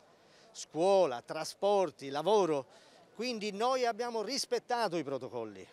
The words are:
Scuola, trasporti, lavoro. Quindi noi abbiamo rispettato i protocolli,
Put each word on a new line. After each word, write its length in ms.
Scuola, 760
trasporti, 840
lavoro. 580
Quindi 380
noi 340
abbiamo 360
rispettato 760
i 80
protocolli, 680